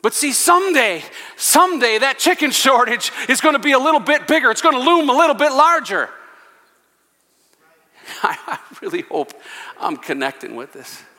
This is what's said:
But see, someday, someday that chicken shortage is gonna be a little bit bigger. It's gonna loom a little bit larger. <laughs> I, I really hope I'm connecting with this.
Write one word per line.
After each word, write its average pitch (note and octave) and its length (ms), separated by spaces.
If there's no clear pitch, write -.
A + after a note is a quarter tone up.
But A3+ 120
see, C#4+ 200
someday, D4+ 720
someday C#4 640
that C4+ 200
chicken D4+ 320
shortage A#3+ 640
is C4 100
gonna D4 200
be C#4+ 120
a C4 80
little D4 220
bit D4 260
bigger. C4 240
It's A3 100
gonna D4 180
loom D#4+ 280
a B3 60
little D4+ 220
bit D4 180
larger. C4+ 560
<laughs> - 180
I, - 140
I F3 120
really F3 220
hope - 280
I'm E3+ 160
connecting C3+ 640
with B2+ 160
this. - 280